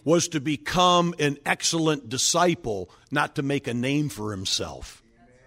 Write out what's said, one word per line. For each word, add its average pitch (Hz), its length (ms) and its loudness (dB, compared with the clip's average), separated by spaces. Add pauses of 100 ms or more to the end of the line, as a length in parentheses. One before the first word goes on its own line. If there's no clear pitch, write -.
was 160 240 4
to 156 120 -2
become 175 800 2
an 143 260 0
excellent 156 640 0
disciple, 123 800 0 (220)
not 147 240 -2
to 151 80 -4
make 139 240 -2
a 117 80 -4
name 139 340 0
for 107 220 -8
himself. 92 720 -6 (440)